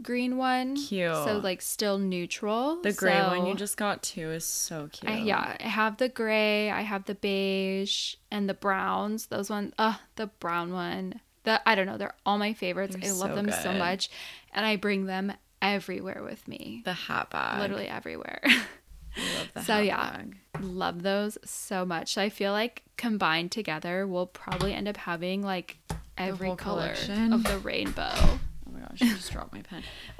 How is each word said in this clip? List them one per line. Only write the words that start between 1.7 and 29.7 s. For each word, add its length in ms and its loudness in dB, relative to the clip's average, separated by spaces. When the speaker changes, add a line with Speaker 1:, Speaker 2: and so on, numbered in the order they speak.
Speaker 1:
neutral. 840 0
Speaker 2:
The 100 2
gray 280 4
one 260 4
you 80 2
Speaker 1:
So 40 -2
Speaker 2:
just 180 -4
got 260 0
too 280 -6
is 140 -4
so 480 -4
cute. 180 -6
Speaker 1:
I, 80 -2
yeah, 400 0
I 60 -10
have 320 0
the 120 2
gray, 600 2
I 120 0
have 240 -4
the 100 -4
beige, 960 0
and 180 0
the 60 -2
browns. 720 0
Those 240 -4
ones, 280 -2
uh, 160 4
the 120 -4
brown 440 -2
one. 480 -4
The, 260 4
I 60 6
don't 120 4
know, 120 -4
they're 160 -4
all 140 4
my 140 2
favorites. 440 -2
Speaker 2:
They're 140 -2
Speaker 1:
I 20 0
love 180 0
Speaker 2:
so 40 -2
Speaker 1:
them 160 0
so 220 0
Speaker 2:
good. 60 0
Speaker 1:
much, 300 0
and 100 0
I 120 4
bring 300 0
them 260 -2
everywhere 640 -2
with 240 -12
me. 380 -10
Speaker 2:
The 100 -2
hat 360 -4
bag. 300 -2
Speaker 1:
Literally 280 -2
everywhere. 540 -10
<laughs> 20 0
Speaker 2:
I 920 0
love 160 -6
the 100 -6
Speaker 1:
So, 100 2
Speaker 2:
hat 100 4
Speaker 1:
yeah, 280 2
Speaker 2:
bag. 240 -12
Speaker 1:
love 420 -2
those 420 0
so 400 -4
much. 300 -2
So 80 2
I 60 2
feel 240 0
like 320 -2
combined 540 2
together, 560 -2
we'll 200 0
probably 480 -2
end 120 -4
up 100 -4
having, 460 -2
like, 360 -4
Speaker 2:
The 80 -6
Speaker 1:
every 280 -2
Speaker 2:
whole 100 0
Speaker 1:
color 260 -2
Speaker 2:
collection. 380 2
Speaker 1:
of 100 6
the 160 2
rainbow. 560 -2
Speaker 2:
Oh 240 10
my 100 -10
gosh, 200 -12
I 60 8
just 260 2
dropped 220 -8
my 80 -10
pen. 200 -12